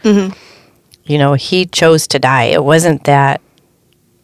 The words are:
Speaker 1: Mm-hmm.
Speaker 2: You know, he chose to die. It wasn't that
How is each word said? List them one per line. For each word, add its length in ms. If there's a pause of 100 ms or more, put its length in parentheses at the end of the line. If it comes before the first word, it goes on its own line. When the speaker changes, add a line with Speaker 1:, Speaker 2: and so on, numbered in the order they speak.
Speaker 1:
Mm-hmm. 280 (720)
Speaker 2:
You 140
know, 160
he 320
chose 420
to 100
die. 260
It 200
wasn't 400
that 360 (840)